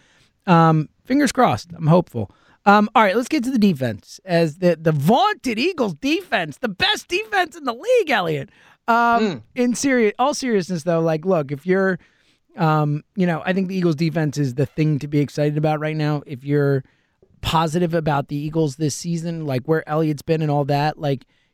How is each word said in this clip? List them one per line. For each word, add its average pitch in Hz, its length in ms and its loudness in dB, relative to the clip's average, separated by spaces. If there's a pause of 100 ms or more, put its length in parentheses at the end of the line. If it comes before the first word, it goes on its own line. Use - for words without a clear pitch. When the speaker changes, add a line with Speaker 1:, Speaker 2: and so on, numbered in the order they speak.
(460)
Speaker 1:
um, 165 440 4 (160)
fingers 277 260 2
crossed. 180 420 0
I'm 165 120 -6
hopeful. 151 440 2 (360)
Um, 208 280 6
all 220 80 6
right, 196 140 2
let's 240 120 -2
get 302 160 -2
to 262 60 -4
the 269 80 0
defense. 131 680 -2
As 170 320 0
the, 175 200 2
the 160 140 0
vaunted 240 680 0
Eagles 269 360 -2
defense, 240 640 -4
the 220 100 -4
best 392 400 -4
defense 370 480 -4
in 302 80 -14
the 247 80 -2
league, 359 380 0
Elliot. 165 400 -2 (360)
Um, 233 80 2
Speaker 2:
Mm. 226 480 2 (120)
Speaker 1:
in 247 200 0
seri-, 247 440 2
all 277 160 0
seriousness, 190 480 -2
though, 165 180 0
like, 160 240 -2
look, 160 260 0
if 143 140 -8
you're, 185 340 0 (600)
um, 151 440 2 (140)
you 185 100 0
know, 160 200 -2
I 185 80 0
think 190 140 -2
the 196 60 -8
Eagles 175 220 0
defense 156 400 -2
is 135 200 -2
the 139 100 0
thing 151 320 0
to 147 100 -8
be 147 120 0
excited 147 360 -2
about 151 240 0
right 156 160 -4
now. 151 300 -2
If 135 180 -14
you're 139 400 0 (560)
positive 165 540 -2
about 151 340 -2
the 147 80 -6
Eagles 151 400 -2
this 156 180 -2
season, 170 520 -8
like, 127 200 -4
where 160 220 0
Elliott's 151 320 -2
been 160 220 -2
and 151 80 0
all 143 160 0
that, 147 320 -2
like, 143 260 -4 (300)